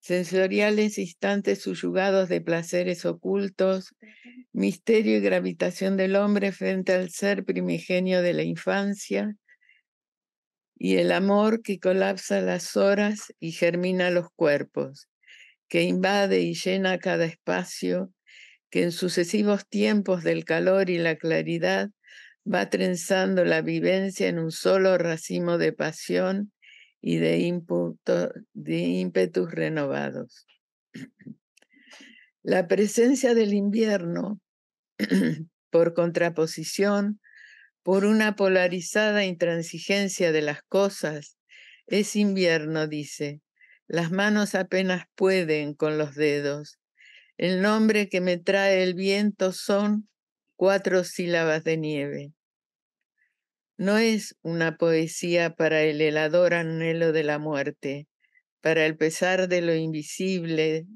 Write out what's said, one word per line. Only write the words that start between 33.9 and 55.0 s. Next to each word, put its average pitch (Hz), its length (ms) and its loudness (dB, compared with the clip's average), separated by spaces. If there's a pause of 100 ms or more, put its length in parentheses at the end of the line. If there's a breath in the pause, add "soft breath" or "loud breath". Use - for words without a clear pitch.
<clears throat> 165 720 -2
por 170 240 4
contraposición, 170 1300 0 (640 loud breath)
por 190 220 2
una 214 300 4
polarizada 190 920 2
intransigencia 175 1040 -2
de 156 100 2
las 147 220 -4
cosas, 190 760 -2 (480 loud breath)
es 202 300 0
invierno, 165 720 2
dice, 147 540 -8 (460 soft breath)
las 165 240 -4
manos 208 440 0
apenas 185 500 0 (100)
pueden 156 580 2
con 151 240 -2
los 147 180 -2
dedos. 147 640 -2 (580 soft breath)
El 185 240 0
nombre 214 480 2
que 180 120 -2
me 180 160 0
trae 190 460 2
el 185 100 0
viento 196 580 0
son 208 580 -2 (520)
cuatro 185 420 2
sílabas 165 600 0
de 160 120 0
nieve. 147 580 -6 (1400)
No 196 200 2
es 220 460 0
una 165 340 -2
poesía 165 800 0